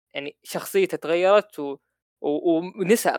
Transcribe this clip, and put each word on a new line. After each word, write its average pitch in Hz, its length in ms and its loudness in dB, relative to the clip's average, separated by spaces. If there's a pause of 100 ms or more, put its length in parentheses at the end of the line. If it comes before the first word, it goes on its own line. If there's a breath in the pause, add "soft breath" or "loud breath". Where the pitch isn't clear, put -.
(140)
يعني 143 280 -12
شخصيته 180 540 -2
تغيرت 180 600 2
و-، 143 200 -8 (440)
و-، 160 360 0 (220)
ونسى 185 380 2